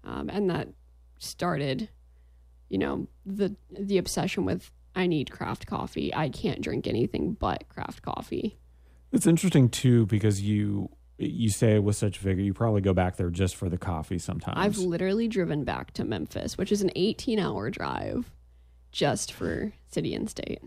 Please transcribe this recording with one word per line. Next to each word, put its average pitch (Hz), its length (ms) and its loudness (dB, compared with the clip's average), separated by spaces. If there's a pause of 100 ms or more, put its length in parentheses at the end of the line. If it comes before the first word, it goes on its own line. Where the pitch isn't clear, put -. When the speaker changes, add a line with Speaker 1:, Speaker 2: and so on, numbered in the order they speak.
Speaker 1:
Um, 64 260 -8
and 196 200 0
that 151 180 -2 (500)
started, 151 680 -4 (800)
you 98 100 -2
know, 69 280 -2 (200)
the, 196 280 -2 (160)
the 196 280 0
obsession 185 460 0
with, - 260 -2 (240)
"I 185 120 2
need 156 240 2
craft - 360 -8
coffee. - 480 -4
I 156 140 0
can't - 320 -4
drink - 260 -4
anything 95 480 0
but - 340 -2
craft - 340 -10
coffee." - 560 -6 (540)
Speaker 2:
It's 233 140 4
interesting, 165 420 8
too, 120 380 6
because 101 360 4
you, 104 480 0 (280)
you - 320 0
say 107 260 6
it 101 80 4
with 101 120 2
such 101 220 -2
vigor. 95 240 0
You 101 100 2
probably 107 300 2
go 98 100 4
back 90 240 2
there 90 140 0
just 85 260 0
for 95 120 -4
the 87 100 -2
coffee 85 400 -4
sometimes. - 400 -6
Speaker 1:
I've 202 200 2
literally 185 500 0
driven 165 360 0
back 65 300 -6
to - 100 -4
Memphis, - 540 -6
which 196 140 0
is 208 100 2
an 185 140 2
eighteen-hour 170 760 0
drive, 60 600 -4 (600)
just - 420 0
for 175 400 -4 (160)
City - 260 -4
and - 140 -4
State. - 380 -8